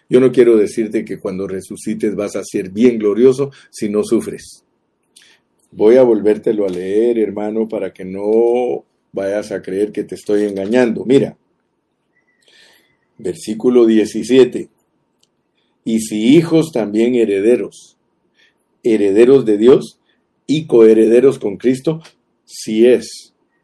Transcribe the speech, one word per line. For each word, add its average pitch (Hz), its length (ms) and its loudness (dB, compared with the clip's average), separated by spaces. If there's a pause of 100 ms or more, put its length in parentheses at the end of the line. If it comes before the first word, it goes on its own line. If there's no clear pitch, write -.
Yo 123 100 4
no 131 120 4
quiero 117 260 4
decirte 107 480 -2
que 101 140 -12
cuando 98 280 -8
resucites 101 680 -8
vas 98 200 -8
a 98 80 -8
ser 95 280 -8
bien 113 260 2
glorioso 127 540 0 (180)
si 110 200 -10
no 104 140 -2
sufres. - 600 -6 (1120)
Voy 107 220 4
a 131 80 6
volvértelo 107 640 0
a 95 40 -4
leer, 101 480 -2
hermano, 107 520 -6
para 95 240 -8
que 98 100 -18
no 110 800 -2 (300)
vayas 101 400 -6
a 92 80 -8
creer 101 320 -6
que 104 100 -8
te 98 120 -12
estoy 104 280 -2
engañando. 104 600 -2
Mira, 123 320 0 (1800)
versículo 113 680 0
diecisiete. 113 840 0 (1160)
Y 113 160 -2
si 110 340 0
hijos 160 380 2
también 113 420 -2
herederos, 104 800 -2 (840)
herederos 113 640 4
de 107 120 0
Dios 120 420 2 (460)
y 160 200 -4
coherederos 113 720 4
con 101 160 -6
Cristo, 131 460 -4 (420)
si 110 420 -2
es, - 480 -2 (300)